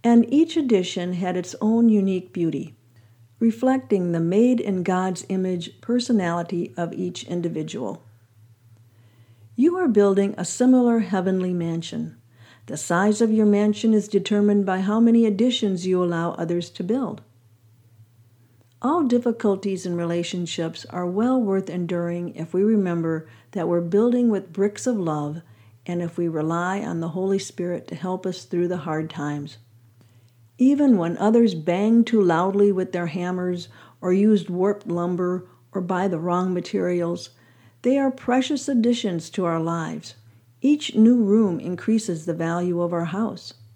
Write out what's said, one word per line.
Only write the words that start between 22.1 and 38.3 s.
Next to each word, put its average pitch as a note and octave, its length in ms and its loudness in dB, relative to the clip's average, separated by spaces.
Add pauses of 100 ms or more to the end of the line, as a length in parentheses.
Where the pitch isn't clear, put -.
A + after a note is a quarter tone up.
if E3 180 -10
we F#3 100 2
remember E3+ 640 0 (240)
that E3+ 160 -4
we're F3 140 0
building A#3 480 2
with F#3+ 240 -2
bricks G3+ 320 -2
of A#3+ 120 0
love D#3 440 -4 (460)
and F3 160 -4
if E3+ 140 -8
we F3 100 -2
rely E3+ 540 -2
on E3+ 180 -6
the E3 100 -4
Holy F#3+ 300 -2
Spirit F3+ 480 -8
to F3 80 -10
help F#3 320 -6
us F3+ 160 -8
through F3 240 -2
the F3 100 -4
hard D#3+ 320 -6
times. D3 480 -8 (1000)
Even C4+ 380 6
when E3+ 200 -2
others A3 380 4
bang G3+ 480 2
too A3+ 180 2
loudly F#3+ 500 4
with F#3 200 -2
their F3 160 -4
hammers F3+ 640 -4 (320)
or F3+ 120 0
used G3+ 380 4
warped G3 360 -2
lumber F3+ 600 -2 (240)
or F#3+ 100 -4
buy F#3 260 -2
the F3 120 -2
wrong F3+ 340 0
materials, F3 800 -2 (500)
they C4 160 2
are C4+ 140 2
precious C4 560 -2